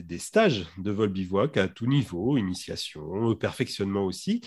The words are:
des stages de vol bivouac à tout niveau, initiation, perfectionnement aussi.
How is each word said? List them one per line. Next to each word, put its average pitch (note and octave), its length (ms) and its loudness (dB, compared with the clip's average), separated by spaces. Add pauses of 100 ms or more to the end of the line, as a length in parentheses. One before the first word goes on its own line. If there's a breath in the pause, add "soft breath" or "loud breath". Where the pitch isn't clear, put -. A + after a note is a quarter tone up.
des E2+ 160 -8
stages D3 480 4 (140)
de G2+ 120 -2
vol G#2 180 2
bivouac F#2+ 480 0
à F#2+ 100 4
tout - 180 -6
niveau, B2+ 520 2
initiation, G2 1000 -2
perfectionnement G2+ 680 -2
aussi. F#3+ 440 -2